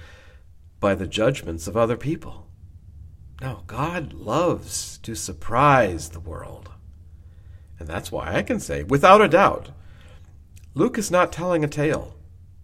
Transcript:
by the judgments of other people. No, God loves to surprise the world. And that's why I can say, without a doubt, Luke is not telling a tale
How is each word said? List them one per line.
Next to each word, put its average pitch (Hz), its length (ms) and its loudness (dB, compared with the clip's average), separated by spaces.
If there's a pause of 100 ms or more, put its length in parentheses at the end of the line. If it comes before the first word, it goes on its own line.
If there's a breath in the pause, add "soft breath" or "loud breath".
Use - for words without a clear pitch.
(800 loud breath)
by 101 160 0
the 90 120 -4
judgments 87 600 -4
of 90 80 -8
other 117 220 0
people. 143 520 -10 (920)
No, 120 260 -10
God 151 460 -6
loves - 840 -4
to 113 160 -10
surprise 110 960 2
the - 100 -14
world. - 480 -14 (1080 soft breath)
And 82 100 -12
that's 87 240 -8
why 85 240 -4
I 165 60 2
can 233 180 -4
say, 73 240 -6
without 180 360 8
a 202 60 6
doubt, 170 440 4 (1000 soft breath)
Luke 226 240 2
is 208 140 -4
not 175 220 4
telling 170 320 0
a 143 40 -2
tale 147 460 -2 (500)